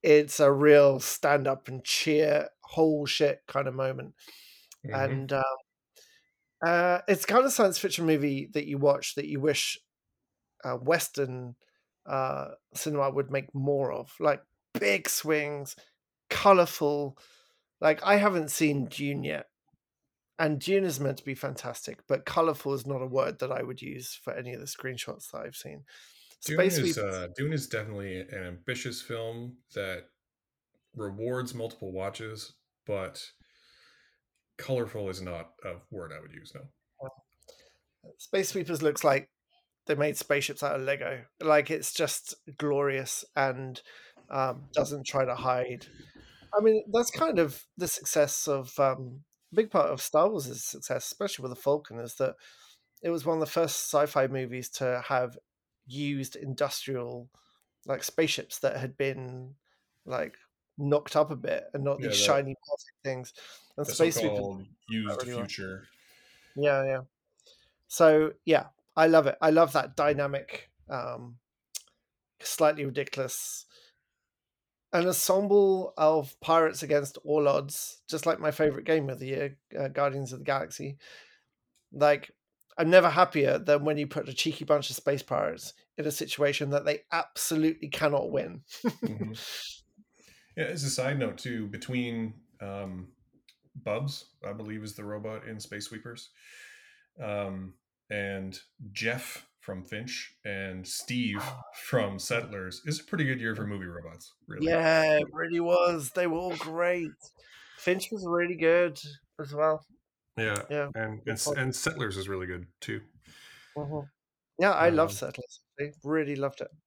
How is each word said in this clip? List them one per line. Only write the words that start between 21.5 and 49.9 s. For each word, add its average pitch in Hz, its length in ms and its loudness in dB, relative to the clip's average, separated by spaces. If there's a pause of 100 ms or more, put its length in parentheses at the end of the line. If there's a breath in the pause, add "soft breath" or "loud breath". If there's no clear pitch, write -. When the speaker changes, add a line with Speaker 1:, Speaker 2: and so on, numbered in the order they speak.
Speaker 1:
but 135 180 0
colorful 151 480 0
is 127 140 -6
not 135 140 -4
a 131 60 -6
word 131 320 -2
that 131 120 -4
I 127 120 -4
would 127 180 -10
use 123 340 -12
for - 180 -10
any 123 200 -10
of 113 80 -12
the 139 60 -14
screenshots - 640 -12
that 113 100 -10
I've - 140 -12
seen. 143 300 -16 (600 loud breath)
Speaker 2:
Dune 151 100 -4
Speaker 1:
Space 180 220 4
Speaker 2:
is, 117 200 0
Speaker 1:
Sweepers - 0 -
Speaker 2:
uh, 92 380 -4
Dune 147 180 -4
is 143 140 -4
definitely 101 540 -6
an 95 240 -12
ambitious 117 560 -8
film 117 560 -10 (160)
that 95 360 -8 (840)
rewards 120 580 -6
multiple 113 380 -10
watches, 107 640 -10 (320)
but 95 460 -8 (1300 soft breath)
colorful 110 520 -4
is 92 120 -8
not 85 320 -10 (100)
a 90 120 -10 (140)
word 85 240 -12
I 76 80 -16
would 76 120 -20
use, - 220 -20
no. - 140 -18 (1500 soft breath)
Speaker 1:
Space - 320 -2
Sweepers 160 320 -4
looks 147 220 2
like 139 260 4 (580)
they 151 80 2
made 147 220 -2
spaceships 143 460 -2
out 143 120 -2
of 135 80 -2
Lego. 135 420 -4 (160)
Like, 151 300 6
it's 156 220 -4
just - 420 -4 (220)
glorious 139 680 0 (100)
and, 131 460 -2 (480 loud breath)
um, 135 440 -2
doesn't 139 320 -2
try 135 200 0
to 123 100 -2
hide. 127 520 -2 (720 loud breath)
I 208 40 6
mean, 220 320 6
that's 233 180 2
kind 320 280 2
of 147 260 0 (120)
the 180 100 -4
success - 600 0
of, 135 320 -4
um, 131 440 0 (280)
a 170 40 -6
big 220 160 2
part - 180 4
of - 120 -4